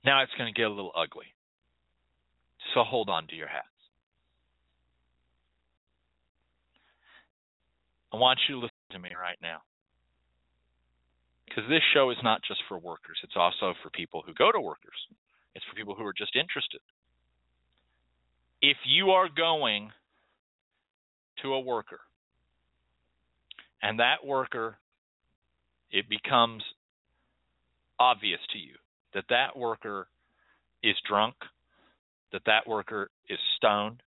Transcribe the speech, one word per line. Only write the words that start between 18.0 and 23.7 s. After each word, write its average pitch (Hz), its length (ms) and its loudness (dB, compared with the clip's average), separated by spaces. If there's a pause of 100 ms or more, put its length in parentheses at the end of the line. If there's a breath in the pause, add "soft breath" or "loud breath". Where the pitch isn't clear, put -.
If 143 240 2
you 180 260 4
are 185 180 6
going 143 640 0 (1500)
to 135 160 -4
a 135 60 0
worker, 120 440 -6 (1800 loud breath)